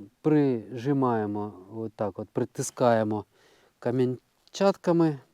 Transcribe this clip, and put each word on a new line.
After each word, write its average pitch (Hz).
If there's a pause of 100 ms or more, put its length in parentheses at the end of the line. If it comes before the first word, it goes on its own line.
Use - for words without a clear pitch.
(220)
прижимаємо, 120 (240)
отак 110
от, 107
притискаємо 113 (540)
камінчатками. 147 (160)